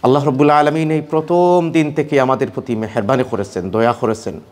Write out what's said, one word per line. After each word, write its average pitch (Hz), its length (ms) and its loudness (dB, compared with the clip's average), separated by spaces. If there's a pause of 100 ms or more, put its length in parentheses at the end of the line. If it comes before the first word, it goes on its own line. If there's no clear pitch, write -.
আল্লাহ 139 240 2
রব্বুল 147 220 2
আলামিন 151 420 2
এই 156 100 -2
প্রথম 170 720 2
দিন 151 200 0
থেকে 147 280 0
আমাদের 131 320 0
প্রতি 123 220 -6
মেহেরবানি 110 560 -2
করেছেন, 95 380 -6
দয়া 113 240 2
করেছেন 107 460 -4 (120)